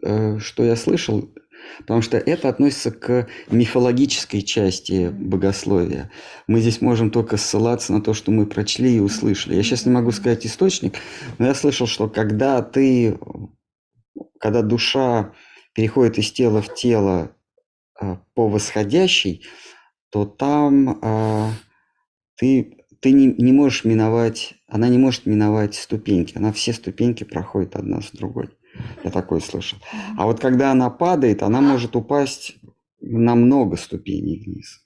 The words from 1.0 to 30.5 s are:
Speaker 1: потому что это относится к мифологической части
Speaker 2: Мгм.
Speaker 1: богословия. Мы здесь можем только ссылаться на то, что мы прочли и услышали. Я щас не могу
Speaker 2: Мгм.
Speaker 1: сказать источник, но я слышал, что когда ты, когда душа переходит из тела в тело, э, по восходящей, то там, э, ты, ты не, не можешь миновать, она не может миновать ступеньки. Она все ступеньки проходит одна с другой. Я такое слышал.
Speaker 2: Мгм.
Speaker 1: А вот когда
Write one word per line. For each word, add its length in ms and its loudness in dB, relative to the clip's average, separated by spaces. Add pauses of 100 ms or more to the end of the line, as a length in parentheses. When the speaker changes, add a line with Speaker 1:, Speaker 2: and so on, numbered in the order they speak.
Speaker 1:
потому 220 0
что 140 -2
это 320 0
относится 420 0
к 380 -2 (220)
мифологической 920 2
части 640 -2
Speaker 2:
Мгм. 220 -8
Speaker 1:
богословия. 800 0 (360)
Мы 140 2
здесь 200 0
можем 300 2
только 260 -2
ссылаться 560 -2
на 80 2
то, 140 0
что 160 -4
мы 160 2
прочли 500 0
и 40 2
услышали. 560 -2
Я 60 2
щас 220 -2
не 80 4
могу 160 2
Speaker 2:
Мгм. 80 -2
Speaker 1:
сказать 300 -2
источник, 480 -2 (440)
но 80 2
я 80 2
слышал, 320 0
что 220 -4
когда 540 0
ты, 560 2 (1200)
когда 240 0
душа 720 0 (400)
переходит 440 2
из 140 -2
тела 300 2
в 120 -12
тело, 640 0 (640)
э, 160 -6 (180)
по 140 2
восходящей, 960 0 (680)
то 160 -2
там, 760 2
э, 480 0 (840)
ты, 400 0 (240)
ты 120 4
не, 140 8
не 260 4
можешь 320 4
миновать, 680 0 (140)
она 200 0
не 100 6
может 280 2
миновать 480 2
ступеньки. 640 -2
Она 160 0
все 200 -4
ступеньки 520 -4
проходит 520 -6
одна 260 -4
с 100 -16
другой. 380 -10 (540)
Я 60 -4
такое 300 -2
слышал. 380 -10 (140)
Speaker 2:
Мгм. 280 -12
Speaker 1:
А 60 2
вот 140 0
когда 320 2